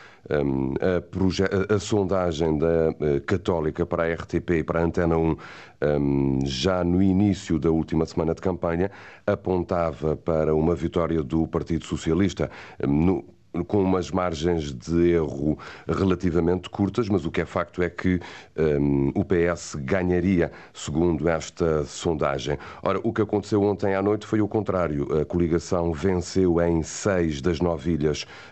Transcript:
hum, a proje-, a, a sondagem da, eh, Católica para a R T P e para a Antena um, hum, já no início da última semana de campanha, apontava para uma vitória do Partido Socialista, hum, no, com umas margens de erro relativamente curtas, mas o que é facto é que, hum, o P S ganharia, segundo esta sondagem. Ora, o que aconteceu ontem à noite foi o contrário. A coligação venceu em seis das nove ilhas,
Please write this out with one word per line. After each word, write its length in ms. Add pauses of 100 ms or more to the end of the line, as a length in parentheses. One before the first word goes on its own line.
(280)
hum, 540
a 180
proje-, 440
a, 320
a 20
sondagem 800
da, 420
eh, 200
Católica 680
para 200
a 20
R 180
T 160
P 160
e 60
para 160
a 40
Antena 320
um, 220 (420)
hum, 640
já 400
no 200
início 560
da 100
última 380
semana 260
de 80
campanha, 480 (380)
apontava 880
para 400
uma 180
vitória 480
do 260
Partido 380
Socialista, 640 (340)
hum, 220
no, 300 (320)
com 140
umas 300
margens 640
de 380
erro 460 (300)
relativamente 840
curtas, 380
mas 180
o 60
que 80
é 60
facto 360
é 80
que, 300 (380)
hum, 580
o 80
P 200
S 340
ganharia, 720 (220)
segundo 560
esta 560
sondagem. 720 (260)
Ora, 180
o 120
que 80
aconteceu 420
ontem 320
à 60
noite 240
foi 160
o 60
contrário. 760
A 20
coligação 680
venceu 680
em 240
seis 580
das 200
nove 300
ilhas, 340 (260)